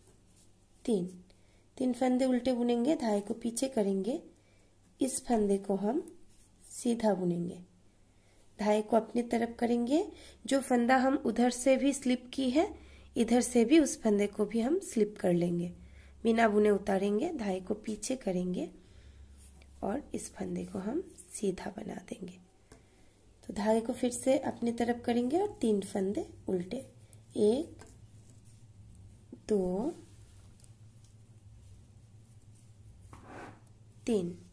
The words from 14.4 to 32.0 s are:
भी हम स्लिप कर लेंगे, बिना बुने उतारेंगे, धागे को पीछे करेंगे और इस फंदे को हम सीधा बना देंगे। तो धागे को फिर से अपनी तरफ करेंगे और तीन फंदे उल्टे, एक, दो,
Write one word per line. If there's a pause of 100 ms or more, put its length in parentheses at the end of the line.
भी
हम
स्लिप
कर
लेंगे, (520)
बिना
बुने
उतारेंगे,
धागे
को
पीछे
करेंगे (1120)
और (120)
इस
फंदे
को
हम (280)
सीधा
बना (140)
देंगे। (1080)
तो
धागे
को
फिर
से
अपनी
तरफ
करेंगे
और
तीन
फंदे (220)
उल्टे, (600)
एक, (1600)
दो, (4000)